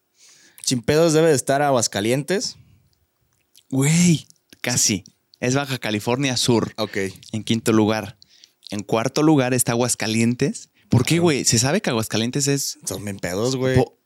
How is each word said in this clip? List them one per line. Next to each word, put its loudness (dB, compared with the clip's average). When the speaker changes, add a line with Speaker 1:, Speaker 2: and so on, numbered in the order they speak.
Speaker 1:
Sin -2
pedos 4
debe 4
de 6
estar 0
Aguascalientes. 0
Speaker 2:
Güey, 2
casi. -2
Es -2
Baja -4
California -2
Sur. 2
Speaker 1:
Ok. -8
Speaker 2:
En -6
quinto -2
lugar. 0
En -8
cuarto 0
lugar 4
está -2
Aguascalientes. -2
¿Por 2
qué, 0
Speaker 1:
Ajá. 0
Speaker 2:
güey? 2
¿Se 2
sabe 0
que -4
Aguascalientes -2
es -4
Speaker 1:
Son -10
bien -8
pedos, -4
güey. 0
Speaker 2:
Po-, 2